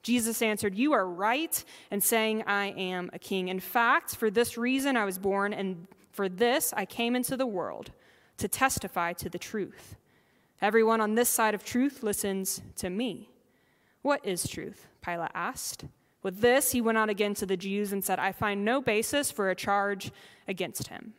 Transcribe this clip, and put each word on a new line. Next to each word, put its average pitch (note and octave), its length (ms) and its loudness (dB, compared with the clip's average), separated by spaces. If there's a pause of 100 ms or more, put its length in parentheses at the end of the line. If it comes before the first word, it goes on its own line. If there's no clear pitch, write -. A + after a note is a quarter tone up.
Jesus A3+ 400 0
answered, G#3 340 0
"You C#4+ 180 2
are G3+ 120 4
right A3 560 -2 (300)
in G3+ 80 0
saying A3 440 2
I G3+ 240 0
am F#3 440 -6
a F#3 80 -14
king. F#3 300 -2
In F#3 100 -2
fact, A#3+ 560 2
for A3 160 0
this A#3 260 0
reason C4 380 0
I A3+ 80 2
was F#3+ 160 -4
born, G3 320 0
and F#3+ 360 -4 (260)
for G3 160 -2
this A#3+ 480 2
I G3+ 80 -2
came A#3 280 -2
into B3+ 220 -2
the C4 100 0
world, D#3 460 -6 (460)
to G#3 100 -4
testify F#3+ 680 0
to F3 160 -8
the - 80 -8
truth. - 600 -8 (640)
Everyone A3 400 6
on G#3+ 140 2
this A#3+ 120 4
side - 260 2
of G3 120 -6
truth C4+ 380 0
listens F#3+ 580 -2 (160)
to F#3 120 -4
me." G#3+ 420 -6 (680)
"What C#4 240 2
is F3+ 220 -2
truth?" - 400 -10 (140)
Pilate E3+ 320 -4
asked. - 520 -6 (360)
With G3 200 -4
this, B3+ 320 6
he B3 80 2
went A3 160 4
out A3 120 4
again G#3 260 0
to G#3 100 -4
the F#3+ 100 0
Jews G3 380 -2
and G3 100 -2
said, F#3+ 160 0
"I F#3 140 0
find G3+ 320 0
no B3+ 160 2
basis B3+ 500 0
for F#3+ 180 0
a F#3 60 2
charge G3+ 560 0 (360)
against - 400 -6
him. - 320 -16